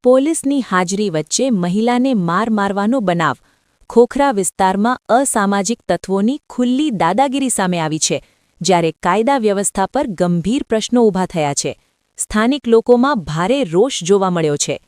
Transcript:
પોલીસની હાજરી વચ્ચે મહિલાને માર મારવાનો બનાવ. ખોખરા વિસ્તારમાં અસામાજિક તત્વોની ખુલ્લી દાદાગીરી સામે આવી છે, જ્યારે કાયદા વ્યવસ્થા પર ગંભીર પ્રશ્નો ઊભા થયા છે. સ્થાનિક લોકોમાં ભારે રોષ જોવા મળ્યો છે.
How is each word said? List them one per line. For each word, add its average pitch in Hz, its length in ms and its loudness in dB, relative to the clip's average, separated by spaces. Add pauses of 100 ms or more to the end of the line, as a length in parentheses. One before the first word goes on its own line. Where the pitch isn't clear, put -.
પોલીસની 277 520 2
હાજરી 196 500 -2
વચ્ચે 160 400 -2
મહિલાને 233 640 0
માર 185 360 0
મારવાનો 202 500 0
બનાવ. 170 360 0 (540)
ખોખરા 262 400 2
વિસ્તારમાં 196 800 0
અસામાજિક 208 720 0 (100)
તત્વોની 196 520 -2 (100)
ખુલ્લી 254 400 0
દાદાગીરી 247 580 0
સામે 180 300 -2
આવી 156 200 -4
છે, - 260 -4 (360)
જ્યારે 170 320 2 (100)
કાયદા 220 360 0
વ્યવસ્થા 202 480 -2
પર 285 200 -4
ગંભીર 180 560 -2
પ્રશ્નો 233 420 0
ઊભા 185 220 0
થયા 147 280 -2
છે. 139 240 -6 (400)
સ્થાનિક 240 500 -2
લોકોમાં 240 480 4
ભારે 175 480 -2
રોષ 196 380 0
જોવા 190 280 2
મળ્યો 156 260 0
છે. - 320 -6